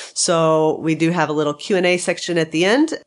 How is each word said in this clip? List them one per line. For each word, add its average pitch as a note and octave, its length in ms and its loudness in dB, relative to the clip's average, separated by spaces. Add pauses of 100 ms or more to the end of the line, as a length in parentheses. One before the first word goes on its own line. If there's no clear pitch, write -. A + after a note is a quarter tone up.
(140)
So D#3+ 640 2
we D#3+ 160 0
do D#3+ 160 0
have D#3+ 160 0
a D#3 40 -6
little D3 220 0
Q G3 220 -2
and F3+ 100 2
A F3+ 100 2
section F3 420 -4
at D#3+ 120 0
the D#3+ 140 0
end. C#4+ 300 2 (120)